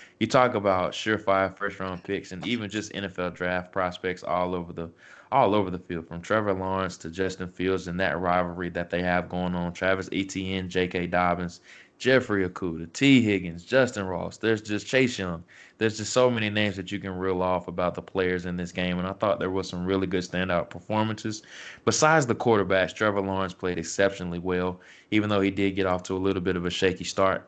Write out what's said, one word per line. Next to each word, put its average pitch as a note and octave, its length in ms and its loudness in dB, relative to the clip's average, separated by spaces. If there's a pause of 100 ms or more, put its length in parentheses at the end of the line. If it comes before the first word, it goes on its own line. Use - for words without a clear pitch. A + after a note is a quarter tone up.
(200)
You A2+ 60 0
talk A#2+ 300 4
about F#2 380 2
surefire G2 640 0
first-round F#2+ 480 -8
picks F#2+ 280 -6
and F2+ 140 -10
even G#2+ 260 -4
just G2+ 240 -6
N G2 100 -6
F F2+ 140 -8
L F2+ 100 -2
draft F2+ 420 -4
prospects F2+ 520 -4
all F2+ 320 0
over E2+ 180 -6
the, E2+ 160 -8 (420)
all A#2+ 220 4
over G2+ 160 2
the F2 100 -6
field, E2+ 280 -8
from F2 140 -10
Trevor G#2 320 2
Lawrence F#2+ 440 -4
to D#2+ 140 -12
Justin F2+ 380 -4
Fields F2+ 380 -2
and F2 120 -4
that E2+ 200 0
rivalry F2 500 0
that E2+ 200 -6
they F2 140 0
have F2+ 260 2
going F2+ 240 -2
on. F2 200 -4
Travis F#2+ 380 0
Etienne, F#2+ 580 -4
J F#2 180 0
K F2+ 180 -2
Dobbins, F2 560 0 (380)
Jeffrey G#2+ 480 4
Okudah, E2+ 460 -6
T C3+ 280 6
Higgins, F2+ 420 0
Justin B2 420 2
Ross. F2+ 320 -6
There's G#2+ 240 0
just G#2 260 -6
Chase B2+ 320 2
Young. F2 240 -4 (360)
There's G#2+ 180 0
just G#2+ 140 -6
so B2+ 200 6
many A2 180 0
names G#2 260 2
that F#2+ 160 -8
you G2+ 60 -4
can F#2+ 180 -6
reel F2+ 280 0
off F#2 240 0
about F2 260 -2
the E2+ 80 -10
players F2+ 460 -2
in F2+ 100 -4
this F2 140 -6
game, F2+ 260 -2
and F2+ 100 -2
I G2 60 -4
thought G2+ 240 0
there F#2 140 -2
was F#2 180 -2
some F2+ 160 -6
really F#2+ 220 2
good F2+ 160 -2
standout F2+ 480 -2
performances. G#2+ 720 -4 (420)
Besides D#3 400 6
the A#2 80 2
quarterbacks, F#2+ 640 4
Trevor G2+ 260 2
Lawrence F#2+ 320 -2
played F2+ 240 -4
exceptionally F2 600 0
well, F2+ 420 -2 (300)
even G#2+ 180 4
though G2+ 120 4
he G2 100 4
did G2 240 0
get F#2+ 100 0
off F2+ 180 0
to F#2+ 120 -4
a - 20 -2
little F#2+ 240 0
bit F2+ 140 0
of F2 100 -2
a F2 60 -2
shaky F2+ 320 0
start F#2+ 440 0